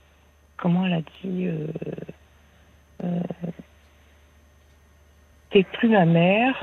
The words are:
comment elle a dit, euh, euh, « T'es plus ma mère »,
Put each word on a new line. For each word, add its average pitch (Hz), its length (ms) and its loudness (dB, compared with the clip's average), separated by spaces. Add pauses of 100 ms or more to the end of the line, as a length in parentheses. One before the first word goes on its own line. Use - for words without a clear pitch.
(580)
comment 180 280 0
elle 185 80 -2
a 160 80 -2
dit, 185 460 -8
euh, 156 200 -6 (1400)
euh, « 175 160 -4 (2250)
T'es 196 120 6
plus - 260 -2
ma 202 160 6
mère », 190 580 4